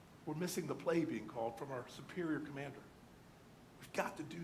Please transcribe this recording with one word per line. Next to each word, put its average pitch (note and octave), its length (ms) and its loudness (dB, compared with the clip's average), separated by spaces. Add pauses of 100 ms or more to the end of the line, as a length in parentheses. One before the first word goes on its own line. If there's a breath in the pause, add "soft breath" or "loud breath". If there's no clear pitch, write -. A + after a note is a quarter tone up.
(260)
we're D#3 100 0
missing F3 300 2
the C#3 80 2
play E3 320 6
being A2 220 2
called A#2 320 0
from C3+ 120 -2
our B2+ 160 -2
superior D#3 520 0
commander. C#3 400 -4 (1000)
We've - 140 -12
got - 240 2
to D#3+ 60 -2
do D3+ 200 -6